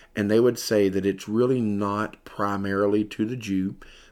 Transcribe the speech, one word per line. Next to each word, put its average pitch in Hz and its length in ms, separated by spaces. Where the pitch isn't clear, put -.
and 104 140
they 110 100
would 120 200
say 104 300
that 95 160
it's 95 240
really 123 320
not 104 640
primarily 101 800
to 107 200
the 123 120
Jew. 98 380